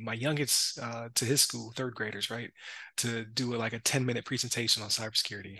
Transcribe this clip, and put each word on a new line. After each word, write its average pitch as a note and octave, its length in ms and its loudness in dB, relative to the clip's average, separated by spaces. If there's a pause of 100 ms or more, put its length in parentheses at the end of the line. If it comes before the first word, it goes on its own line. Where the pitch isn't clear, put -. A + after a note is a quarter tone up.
my A2+ 100 -4
youngest, C#3+ 640 2
uh, A#2 360 -6
to - 80 4
his C#3 160 6
school, A#2 360 0
third B2+ 200 -4
graders, G#2+ 340 -4
right, A#2 200 -6 (480)
to A#2 260 0
do A#2+ 300 -2
a, A#2 40 2
like, A2+ 140 0
a A#2 80 -4
ten-minute B2 440 2
presentation A#2 600 2
on G#2 60 -4
cybersecurity. G2+ 680 -2